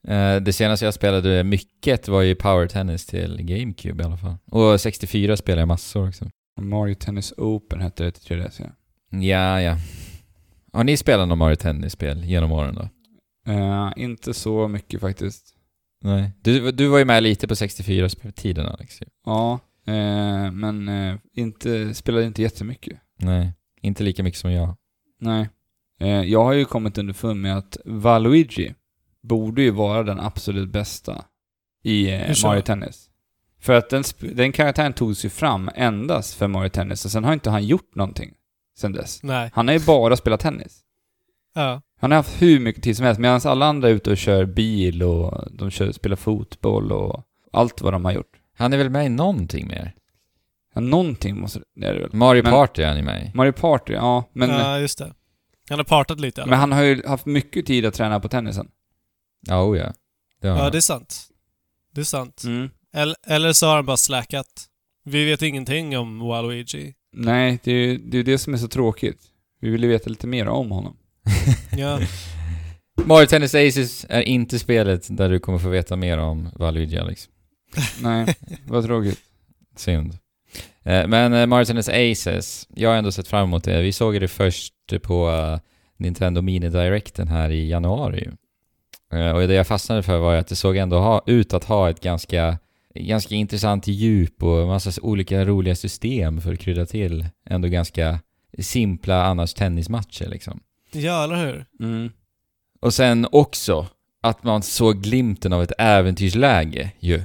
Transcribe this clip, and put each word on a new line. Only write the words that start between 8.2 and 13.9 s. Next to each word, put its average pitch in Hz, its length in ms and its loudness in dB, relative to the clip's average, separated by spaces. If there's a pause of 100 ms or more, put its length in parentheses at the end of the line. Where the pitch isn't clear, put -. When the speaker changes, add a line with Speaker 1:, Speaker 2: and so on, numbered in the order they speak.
Speaker 2:
tre 85 120 -6
D 87 120 -6
S, - 120 -16
ja. - 60 -12 (520)
Speaker 1:
Ja, 95 440 2
ja. 82 140 0 (960)
Har 117 120 0
ni 143 120 4
spelat 98 320 2
någon 82 100 2
Mario 78 180 4
Tennis-spel 76 680 -6
genom 85 280 0
åren 76 220 -2
då? 98 140 -10 (640)
Speaker 2:
Eh, 98 440 -2